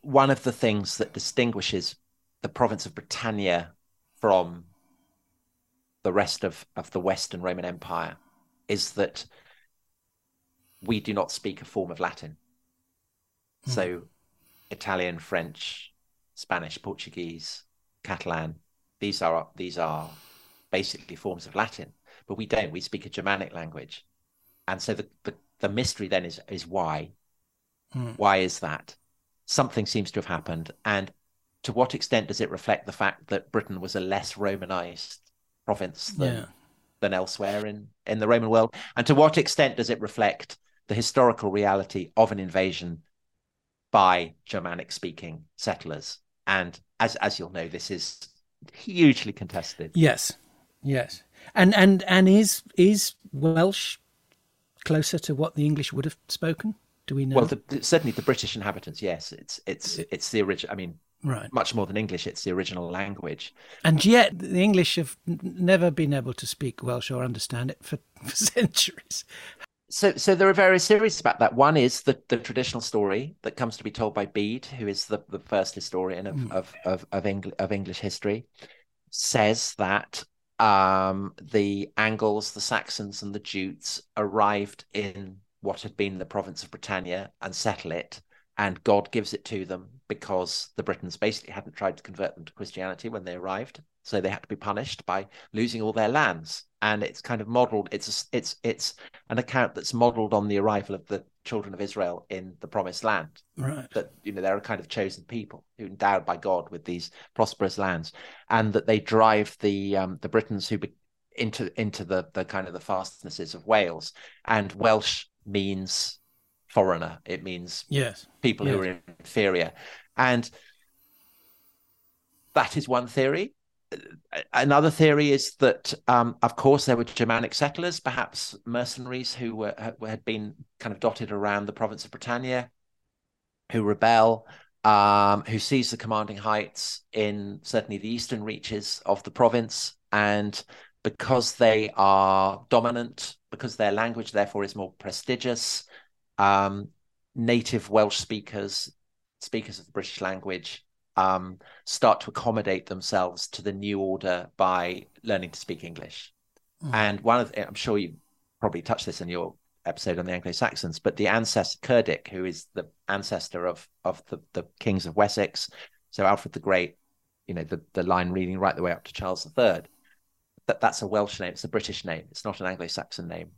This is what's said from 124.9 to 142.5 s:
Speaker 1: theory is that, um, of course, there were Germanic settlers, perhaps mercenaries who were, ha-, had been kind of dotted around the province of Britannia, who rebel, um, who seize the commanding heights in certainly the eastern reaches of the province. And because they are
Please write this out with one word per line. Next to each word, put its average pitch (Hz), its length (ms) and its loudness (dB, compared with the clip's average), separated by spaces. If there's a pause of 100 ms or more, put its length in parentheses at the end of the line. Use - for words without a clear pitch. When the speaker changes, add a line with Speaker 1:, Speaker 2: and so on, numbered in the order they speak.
Speaker 1:
theory 147 420 6
is - 240 0
that, - 380 4 (140)
um, 120 340 6
of - 140 2
course, 139 280 6
there 123 120 4
were 117 80 0
Germanic 117 500 0
settlers, 170 460 -2
perhaps - 540 -6 (120)
mercenaries 123 680 -6
who 117 220 -6
were, 107 220 -4
ha-, 110 280 -10
had 110 180 -8
been 107 300 -6 (240)
kind 110 140 -6
of - 80 -12
dotted 113 320 -2
around 101 340 -2
the 104 60 -6
province 107 320 -6
of - 60 -20
Britannia, 123 600 -4 (1040)
who 113 100 0
rebel, 113 640 6 (380)
um, 101 580 8
who 110 160 -2
seize 127 320 0
the 117 60 -6
commanding 107 400 -4
heights - 640 -4 (100)
in 104 500 -4
certainly 107 360 -2
the 104 120 -10
eastern 117 340 -6
reaches 107 640 -6
of 101 160 0
the - 80 -12
province. 117 640 2 (180)
And 104 500 2 (400)
because 120 520 0
they 110 420 6
are 95 720 6